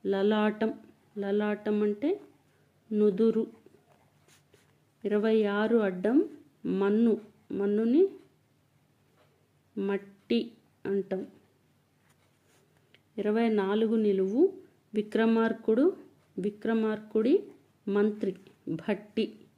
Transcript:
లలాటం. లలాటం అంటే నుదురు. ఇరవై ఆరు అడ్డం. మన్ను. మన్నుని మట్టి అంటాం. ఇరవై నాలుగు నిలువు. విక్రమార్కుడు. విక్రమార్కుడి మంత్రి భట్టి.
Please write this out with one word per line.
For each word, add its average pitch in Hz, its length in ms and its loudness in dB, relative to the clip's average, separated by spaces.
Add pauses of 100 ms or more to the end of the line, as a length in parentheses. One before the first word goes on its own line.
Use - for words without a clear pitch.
లలాటం. 214 720 0 (380)
లలాటం 208 640 -2
అంటే 214 380 -2 (720)
నుదురు. 220 540 2 (1600)
ఇరవై 214 400 2
ఆరు 214 320 0
అడ్డం. 208 520 2 (380)
మన్ను. 202 540 2 (320)
మన్నుని 220 560 2 (1700)
మట్టి 202 760 -4 (340)
అంటాం. 196 400 -4 (1900)
ఇరవై 214 300 0
నాలుగు 214 480 0
నిలువు. 208 560 2 (420)
విక్రమార్కుడు. 226 1000 0 (420)
విక్రమార్కుడి 220 1040 0 (460)
మంత్రి 208 480 0 (320)
భట్టి. - 800 -6 (120)